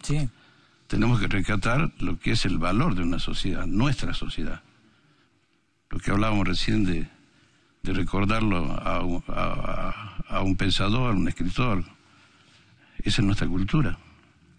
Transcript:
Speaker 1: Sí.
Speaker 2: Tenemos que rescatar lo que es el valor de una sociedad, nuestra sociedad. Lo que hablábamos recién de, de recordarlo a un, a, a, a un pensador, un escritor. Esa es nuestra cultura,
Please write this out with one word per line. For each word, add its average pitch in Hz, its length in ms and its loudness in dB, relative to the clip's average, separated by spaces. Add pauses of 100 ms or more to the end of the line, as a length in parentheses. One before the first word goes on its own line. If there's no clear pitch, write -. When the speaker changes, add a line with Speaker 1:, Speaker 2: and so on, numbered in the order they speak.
Speaker 1:
Sí. 143 260 0 (600)
Speaker 2:
Tenemos 113 320 4
que 104 80 0
rescatar 104 720 0
lo 135 180 -2
que - 140 -2
es - 120 0
el 90 140 0
valor 95 360 2
de 90 80 0
una 87 160 0
sociedad, - 480 -2
nuestra 110 480 0
sociedad. - 480 -4 (1300)
Lo - 80 -2
que - 120 -4
hablábamos 104 360 2
recién 101 380 2
de, 92 240 0 (720)
de - 100 -2
recordarlo 101 680 0 (220)
a 87 220 -2
un, 85 260 -2
a, - 880 -4 (120)
a, 101 80 -4
a 92 60 0
un 95 140 2
pensador, 101 580 0
un 85 140 2
escritor. - 560 0 (1120)
Esa - 240 0
es - 40 2
nuestra - 220 2
cultura, 98 500 0 (600)